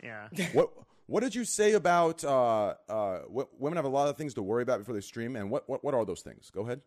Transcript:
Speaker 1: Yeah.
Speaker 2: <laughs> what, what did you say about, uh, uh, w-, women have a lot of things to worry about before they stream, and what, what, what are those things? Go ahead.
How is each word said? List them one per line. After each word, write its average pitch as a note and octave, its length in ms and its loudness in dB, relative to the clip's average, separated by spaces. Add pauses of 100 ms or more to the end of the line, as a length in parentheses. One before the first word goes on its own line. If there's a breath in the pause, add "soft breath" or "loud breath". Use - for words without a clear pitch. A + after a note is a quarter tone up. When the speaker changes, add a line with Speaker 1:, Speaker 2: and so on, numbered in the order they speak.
Speaker 1:
Yeah. A2 260 -14 (120)
Speaker 2:
<laughs> F3 140 -4
what, D#3+ 160 4 (360 soft breath)
what F#3 140 -2
did A#3+ 140 -4
you A#3+ 100 -4
say G#3 300 2
about, E3+ 500 4
uh, A#2 500 4 (140)
uh, G2+ 340 -2
w-, G#2+ 260 -6 (100)
women D3+ 180 -2
have D#3 80 0
a C#3 60 0
lot C#3+ 180 2
of C#3+ 80 -2
things D3 180 -6
to A#2 80 -4
worry A2+ 200 0
about B2 160 2
before A2 160 -8
they G2+ 80 -4
stream, A#2 340 -8
and G2+ 140 -4
what, - 180 -4
what, C3+ 160 -6
what C#3 100 0
are A2+ 120 2
those F2+ 160 -6
things? - 280 -18
Go F#2+ 120 -6
ahead. B2 240 -6